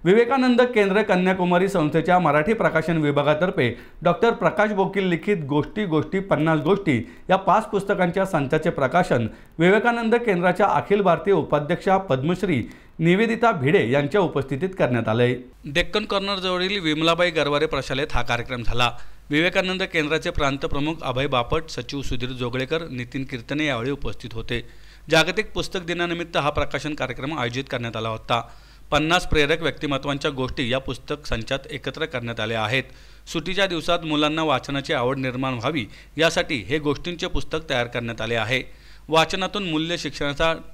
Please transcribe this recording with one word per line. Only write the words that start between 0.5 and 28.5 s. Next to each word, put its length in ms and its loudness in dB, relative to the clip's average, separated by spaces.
केंद्र 400 4
कन्याकुमारी 680 2
संस्थेच्या 520 2
मराठी 340 4
प्रकाशन 440 2
विभागातर्फे 800 2
डॉक्टर 300 4
प्रकाश 380 0
बोकील 340 0
लिखित 340 0
गोष्टी 480 -2
गोष्टी 340 0
पन्नास 400 2
गोष्टी 500 0
या 60 6
पाच 340 2
पुस्तकांच्या 560 0
संचाचे 440 0
प्रकाशन 580 2
विवेकानंद 560 4
केंद्राच्या 500 2
अखिल 360 2
भारतीय 320 4
उपाध्यक्षा 640 2
पद्मश्री 680 0
निवेदिता 520 4
भिडे 380 2
यांच्या 320 2
उपस्थितीत 480 -2
करण्यात 300 2
आले. 260 4
डेक्कन 400 -2
कॉर्नरजवळील 760 -2
विमलाबाई 520 2
गरवारे 340 2
प्रशालेत 460 -2
हा 100 2
कार्यक्रम 420 -2
झाला. 280 2
विवेकानंद 540 0
केंद्राचे 460 -2
प्रांत 300 0
प्रमुख 420 0
अभय 260 -2
बापट, 420 -2
सचिव 320 -8
सुधीर 280 -2
जोगळेकर, 580 -4
नितीन 360 -8
कीर्तने 420 -6
यावेळी 260 -2
उपस्थित 420 -6
होते. 360 -6
जागतिक 420 2
पुस्तक 360 -4
दिनानिमित्त 500 -4
हा 120 2
प्रकाशन 460 -2
कार्यक्रम 440 -6
आयोजित 300 -2
करण्यात 280 -6
आला 120 -4
होता. 320 -2